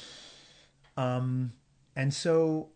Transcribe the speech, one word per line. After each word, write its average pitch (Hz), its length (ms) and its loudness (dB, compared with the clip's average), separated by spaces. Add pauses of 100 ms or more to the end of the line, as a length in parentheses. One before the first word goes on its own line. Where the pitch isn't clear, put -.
(960)
Um, 127 560 -2 (420)
and 135 180 0
so 160 640 2